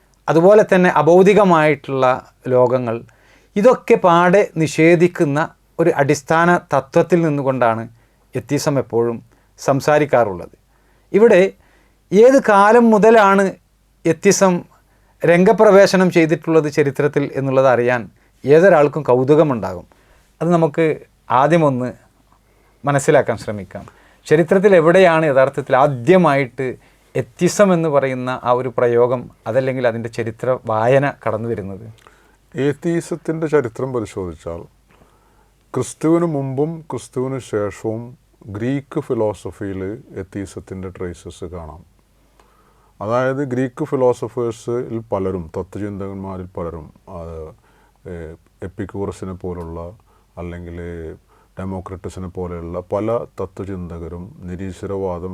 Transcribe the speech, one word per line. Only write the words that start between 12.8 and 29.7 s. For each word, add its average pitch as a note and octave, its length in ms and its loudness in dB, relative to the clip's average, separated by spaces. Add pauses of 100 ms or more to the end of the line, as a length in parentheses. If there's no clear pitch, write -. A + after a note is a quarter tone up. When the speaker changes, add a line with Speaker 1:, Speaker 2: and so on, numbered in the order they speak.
Speaker 1:
മുതലാണ് G3+ 520 4 (600)
എത്തിസം F3+ 480 2 (680)
രംഗപ്രവേശനം F#3+ 920 4
ചെയ്തിട്ടുള്ളത് D#3+ 540 2 (120)
ചരിത്രത്തിൽ C#3+ 460 0 (160)
എന്നുള്ളത് C3+ 280 2
അറിയാൻ A#2+ 340 2 (420)
ഏതൊരാൾക്കും D3+ 600 4
കൗതുകമുണ്ടാകും. B2+ 800 0 (560)
അത് D#3+ 120 -2
നമുക്ക് E3 320 0 (440)
ആദ്യമൊന്ന് C3+ 600 2 (920)
മനസ്സിലാക്കാൻ C#3 540 2
ശ്രമിക്കാം. - 480 -12 (420)
ചരിത്രത്തിൽ F3+ 480 2
എവിടെയാണ് E3+ 500 4
യഥാർത്ഥത്തിൽ C3+ 580 0
ആദ്യമായിട്ട് C#3 840 0 (480)
എത്തിസം F3+ 580 0
എന്ന് E3 220 0
പറയുന്ന B2+ 340 -2 (140)
ആ B2 80 0
ഒരു B2 260 -2
പ്രയോഗം, A#2+ 460 2 (240)
അതല്ലെങ്കിൽ B2+ 440 -2